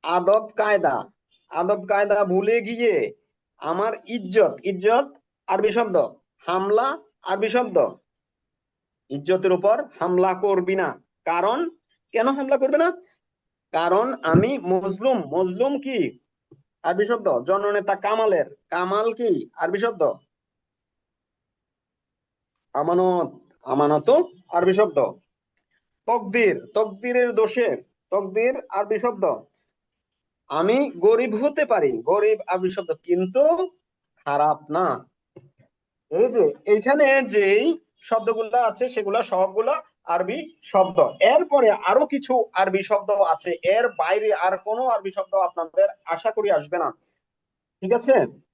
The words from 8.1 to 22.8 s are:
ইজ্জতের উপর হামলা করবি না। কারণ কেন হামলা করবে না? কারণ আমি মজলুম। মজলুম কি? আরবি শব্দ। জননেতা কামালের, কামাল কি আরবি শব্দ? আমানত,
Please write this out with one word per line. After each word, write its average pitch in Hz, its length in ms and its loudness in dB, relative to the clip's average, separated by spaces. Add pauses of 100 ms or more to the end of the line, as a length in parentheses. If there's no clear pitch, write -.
ইজ্জতের 180 420 -2
উপর 202 320 2 (160)
হামলা 180 340 0
করবি 190 420 0
না। 165 260 -4 (240)
কারণ 214 440 -2 (420)
কেন 226 160 0
হামলা 269 300 0
করবে 269 200 2
না? 339 140 2 (800)
কারণ 185 420 0 (100)
আমি 170 340 2
মজলুম। 190 600 -2
মজলুম 185 600 -4
কি? 240 420 -6 (600)
আরবি 185 280 0
শব্দ। 214 160 -2 (200)
জননেতা 202 480 0 (100)
কামালের, 208 420 0 (260)
কামাল 190 340 -2 (120)
কি 233 120 0 (320)
আরবি 185 220 -4
শব্দ? 214 160 -2 (2750)
আমানত, 175 540 0 (360)